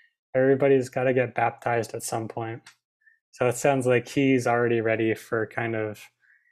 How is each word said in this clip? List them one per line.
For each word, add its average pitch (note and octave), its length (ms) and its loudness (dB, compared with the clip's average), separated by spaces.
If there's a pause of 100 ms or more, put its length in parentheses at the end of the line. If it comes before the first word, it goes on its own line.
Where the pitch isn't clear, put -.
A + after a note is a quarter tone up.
(340)
"Everybody's C3+ 560 2
gotta B2+ 240 0
get B2 220 -2
baptized A#2 580 -2
at A#2+ 80 -10
some A2+ 260 -6
point." A2+ 360 -10 (680)
So B2 160 0
it A#2 80 0
sounds C3+ 300 0
like B2 220 2
he's C3+ 400 2
already A#2+ 340 2
ready A2 320 0
for A2+ 320 -6
kind A2+ 300 -6
of, G#2+ 260 -6 (500)